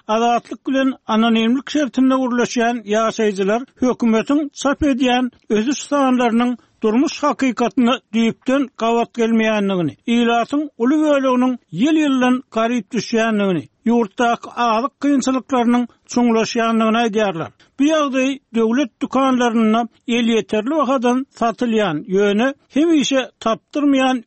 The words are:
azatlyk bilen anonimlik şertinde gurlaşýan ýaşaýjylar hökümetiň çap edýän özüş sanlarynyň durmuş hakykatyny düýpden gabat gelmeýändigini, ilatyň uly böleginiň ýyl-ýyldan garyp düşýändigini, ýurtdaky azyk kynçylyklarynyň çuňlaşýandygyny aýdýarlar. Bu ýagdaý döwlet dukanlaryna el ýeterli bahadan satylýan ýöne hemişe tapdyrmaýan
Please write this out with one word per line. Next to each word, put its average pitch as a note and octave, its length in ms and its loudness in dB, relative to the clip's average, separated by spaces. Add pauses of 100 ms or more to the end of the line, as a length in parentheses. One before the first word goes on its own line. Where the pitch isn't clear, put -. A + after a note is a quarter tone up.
azatlyk A#3 580 -2
bilen C4+ 260 0 (140)
anonimlik A3+ 640 0
şertinde C4 440 0
gurlaşýan A#3+ 680 -2
ýaşaýjylar G#3 800 -2 (200)
hökümetiň B3+ 720 0
çap C#4 300 -2
edýän B3+ 480 0 (180)
özüş A3+ 300 0 (120)
sanlarynyň B3 680 0 (260)
durmuş A3+ 400 0
hakykatyny B3 720 0 (200)
düýpden A#3 540 0 (100)
gabat A#3 400 0
gelmeýändigini, G#3+ 800 0 (100)
ilatyň A#3 600 0 (100)
uly B3+ 260 2
böleginiň C4 480 2 (200)
ýyl-ýyldan C4 640 2 (160)
garyp A3+ 440 -2
düşýändigini, G#3 760 -2 (200)
ýurtdaky A#3 680 0
azyk A#3 360 0 (100)
kynçylyklarynyň B3 840 0 (280)
çuňlaşýandygyny A3+ 920 0
aýdýarlar. G3 460 -2 (280)
Bu C4+ 60 2
ýagdaý C#4+ 460 0 (240)
döwlet A3+ 360 0 (120)
dukanlaryna A#3+ 800 0 (360)
el A#3 180 0
ýeterli G#3+ 460 -2
bahadan B3 380 0 (220)
satylýan A3 560 0 (180)
ýöne G#3 400 2 (200)
hemişe C#4+ 460 2 (240)
tapdyrmaýan C4 840 0